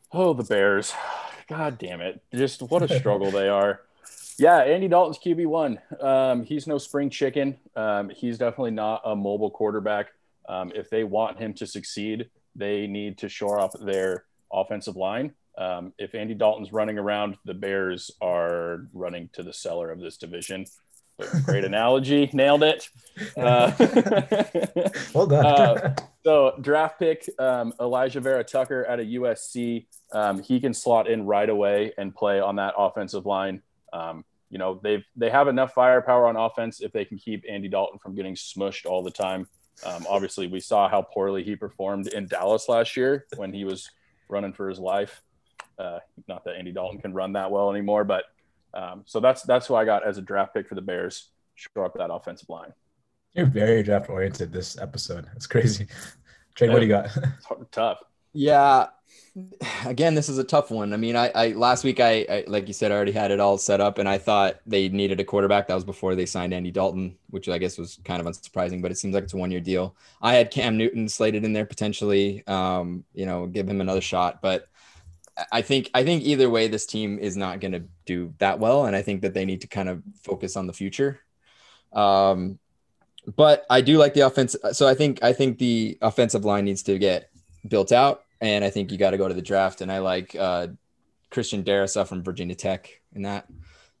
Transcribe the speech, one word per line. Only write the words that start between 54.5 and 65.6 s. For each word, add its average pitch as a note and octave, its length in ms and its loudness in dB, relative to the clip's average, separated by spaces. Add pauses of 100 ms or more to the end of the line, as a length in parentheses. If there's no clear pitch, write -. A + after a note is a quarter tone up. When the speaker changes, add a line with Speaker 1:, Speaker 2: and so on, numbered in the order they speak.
Speaker 2:
this F2+ 260 -10
episode. - 560 -10
It's - 120 -14
crazy. G#2 400 2 (680)
Trey, A#2+ 140 4
what A#2 120 4
do A2+ 60 4
you G#2 60 4
got? G2+ 220 0
<laughs> - 0 -
Speaker 1:
T-, - 400 -4 (160)
tough. A2 280 -2 (360)
Speaker 3:
Yeah. C#3 540 6 (960)
Again, D#3 280 2
this D3 140 0
is C3+ 100 -4
a C3 60 -2
tough D3 260 2
one. G#2 220 -4
I G#2 60 -2
mean, A#2 180 -2
I, A#2+ 180 4
I, A#2 140 4
last A#2+ 360 2
week, C3 160 0
I, A2+ 280 4
I, G2+ 180 -2
like G2 200 -2
you G2+ 80 -10
said, G#2 180 0
I - 20 2
already G2 180 0
had G#2 180 0
it G2+ 100 2
all G2+ 160 4
set G2 240 2
up, G2+ 180 2
and G2 100 0
I G2 100 2
thought G2 480 2
they G2 240 0
needed G2 300 0
a G2 40 -4
quarterback. G2+ 420 2